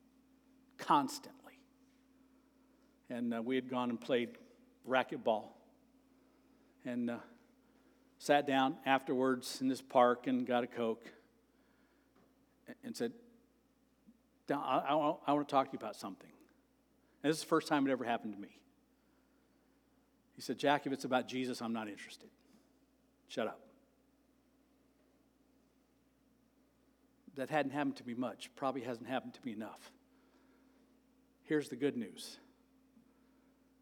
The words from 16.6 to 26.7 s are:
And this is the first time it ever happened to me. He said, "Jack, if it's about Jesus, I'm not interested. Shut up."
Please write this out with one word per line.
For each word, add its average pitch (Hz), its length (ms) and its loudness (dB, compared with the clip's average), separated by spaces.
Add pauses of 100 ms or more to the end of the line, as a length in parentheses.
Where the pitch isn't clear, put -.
And 143 80 2
this 160 60 2
is 156 60 -6
the - 60 -12
first 160 200 2
time 143 180 4
it 135 60 2
ever 123 120 0
happened 110 300 -2
to 98 60 -12
me. - 180 -16 (1800)
He - 80 -16
said, 123 160 -4
"Jack, 143 280 2
if 135 60 -2
it's 127 120 -4
about 123 240 0
Jesus, 123 340 -4
I'm 117 100 -4
not 110 160 -4
interested. - 400 -16 (1000)
Shut 113 180 -2
up." - 140 -8 (3750)